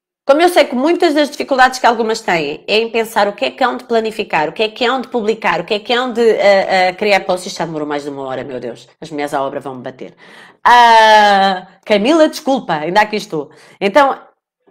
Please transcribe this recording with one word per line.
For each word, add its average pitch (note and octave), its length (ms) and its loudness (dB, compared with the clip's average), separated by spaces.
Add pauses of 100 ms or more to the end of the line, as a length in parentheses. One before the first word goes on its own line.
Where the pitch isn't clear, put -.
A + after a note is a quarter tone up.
(260)
Como C#4+ 160 2
eu F4 60 4
sei F4 160 2
que - 100 -6
muitas D#4+ 400 0
das D4 160 0
dificuldades C4 480 0
que - 80 0
algumas A#3 340 -2
têm D#3 460 -4
é G3+ 120 0
em A3+ 120 -2
pensar A3 380 -2
o G3+ 40 -4
que A#3 120 -8
é B3+ 80 -4
que - 100 -8
hão B3+ 140 0
de - 80 -14
planificar, A3 640 -2
o E3 40 -10
que A3 120 -4
é G#3+ 40 -2
que G#3+ 160 -6
hão B3+ 160 -2
de B3 60 -10
publicar, G#3+ 540 -4
o F3 40 -8
que G#3+ 100 -6
é G#3 40 -2
que G#3 140 -6
hão B3 200 -2
de, A3 80 -4
eh, G3 680 2
eh, F3+ 60 -2
criar G3+ 260 0
posts. F3+ 260 -4
Isto F#3+ 120 -10
já F#3+ 60 -6
demorou D#3 220 -6
mais D3 160 -6
de D3 80 -10
uma C#3 140 -10
hora, C3 180 -8
meu B2+ 160 -12
Deus. A#2 300 -14 (120)
As - 80 -16
mulheres D3 240 -8
à D3 80 -2
obra C#3 200 -6
vão-me B2+ 220 -12
bater. B2 340 -16 (480)
Ah, G#3+ 1040 6 (160)
Camila, C#4 440 2
desculpa, B3 460 -4
ainda E3+ 280 0
aqui G#3+ 120 -4
estou. E3 360 -8 (300)
Então, C4 380 2 (520)